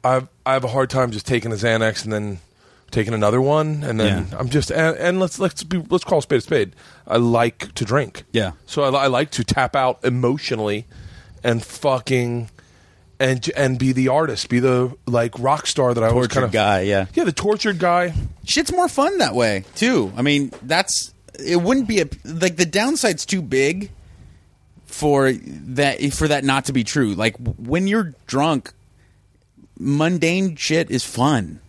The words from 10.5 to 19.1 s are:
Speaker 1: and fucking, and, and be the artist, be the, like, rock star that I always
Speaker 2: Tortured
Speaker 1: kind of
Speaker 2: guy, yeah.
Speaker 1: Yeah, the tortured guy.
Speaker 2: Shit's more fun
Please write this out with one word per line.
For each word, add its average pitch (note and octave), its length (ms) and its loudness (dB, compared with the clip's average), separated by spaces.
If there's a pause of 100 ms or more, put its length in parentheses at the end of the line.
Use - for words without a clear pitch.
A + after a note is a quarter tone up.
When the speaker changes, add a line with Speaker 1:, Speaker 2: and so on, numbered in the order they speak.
Speaker 1:
and A#2 220 0
fucking, B2 840 -2 (680)
and, C3 380 0
and C3 240 0
be C3 140 2
the C3 160 2
artist, C#3 400 0
be B2 100 4
the, B2+ 340 2 (120)
like, A#2 340 0
rock C#3 280 0
star B2+ 260 2
that A2+ 100 2
I A2+ 40 4
always A#2+ 200 4
Speaker 2:
Tortured A2 60 -4
Speaker 1:
kind C3 120 2
of G2+ 60 -2
Speaker 2:
guy, G#2 300 4
yeah. G2 320 2
Speaker 1:
Yeah, E4+ 100 0
the F#3+ 80 0
tortured G#3 480 -2
guy. F3 340 2 (300)
Speaker 2:
Shit's D#4 300 -2
more F4 160 2
fun F4 300 0